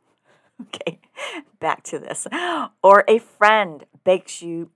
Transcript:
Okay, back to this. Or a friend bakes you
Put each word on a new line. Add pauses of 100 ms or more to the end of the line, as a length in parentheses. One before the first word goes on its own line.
(600)
Okay, (600)
back
to
this. (560)
Or
a
friend (180)
bakes
you